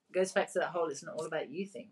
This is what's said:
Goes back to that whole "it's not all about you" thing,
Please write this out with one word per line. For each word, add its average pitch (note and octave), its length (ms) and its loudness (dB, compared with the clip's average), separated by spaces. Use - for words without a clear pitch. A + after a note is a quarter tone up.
Goes F#3 200 4
back F#3+ 200 4
to F3+ 60 2
that D3 120 2
whole E3+ 180 2
"it's C#3 140 -6
not D#3+ 120 -10
all D#3+ 100 -2
about D#3+ 240 -2
you" F3 160 -4
thing, - 260 -12